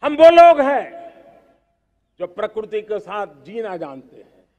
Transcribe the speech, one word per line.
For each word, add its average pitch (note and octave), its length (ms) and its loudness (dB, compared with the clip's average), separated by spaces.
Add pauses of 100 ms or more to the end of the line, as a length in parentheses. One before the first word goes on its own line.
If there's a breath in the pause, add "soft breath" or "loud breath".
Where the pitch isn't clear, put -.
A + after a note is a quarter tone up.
हम D4 140 -6
वो D#4+ 140 6
लोग E4+ 300 6
हैं C4 240 -2 (1400)
जो F3 60 -10
प्रकृति G#3 560 -10
के G#3+ 160 -10
साथ G3+ 280 -12 (180)
जीना G3+ 320 -12
जानते C#3 400 -18
हैं - 280 -20 (140)